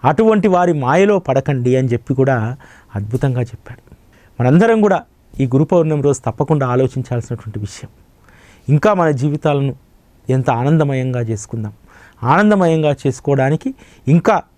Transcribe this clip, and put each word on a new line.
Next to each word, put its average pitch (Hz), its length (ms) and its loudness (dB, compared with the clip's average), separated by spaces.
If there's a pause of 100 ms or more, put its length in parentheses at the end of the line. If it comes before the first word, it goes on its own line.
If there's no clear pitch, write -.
అటువంటి 214 440 2
వారి 180 240 2
మాయలో 170 460 2
పడకండి 131 580 0
అని 131 120 0
చెప్పి 120 260 -2
కూడా 127 420 0 (400)
అద్భుతంగా 123 460 -4
చెప్పాడు. - 520 -14 (460)
మనందరం 190 400 4
కూడా 196 220 2 (380)
ఈ 135 60 0
గురు 131 180 0
పౌర్ణమి 156 380 0
రోజు 143 160 0
తప్పకుండా 139 480 -2
ఆలోచించాల్సినటువంటి 123 920 -4
విషయం. - 300 -12 (800)
ఇంకా 151 260 2
మన 170 160 2
జీవితాలను 143 640 -2 (560)
ఎంత 131 200 0
ఆనందమయంగా 131 720 -2
చేసుకుందాం. 110 520 -8 (500)
ఆనందమయంగా 165 760 2 (100)
చేసుకోవడానికి 139 680 -2 (340)
ఇంకా 170 340 2 (160)